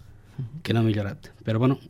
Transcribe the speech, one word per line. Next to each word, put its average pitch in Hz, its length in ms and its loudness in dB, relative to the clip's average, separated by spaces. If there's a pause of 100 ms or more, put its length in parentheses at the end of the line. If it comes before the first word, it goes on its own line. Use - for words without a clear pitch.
(600)
Que - 120 0
no 117 80 4
ha - 20 4
millorat. 104 480 0 (140)
Però, 110 140 0
bueno, 131 200 4 (100)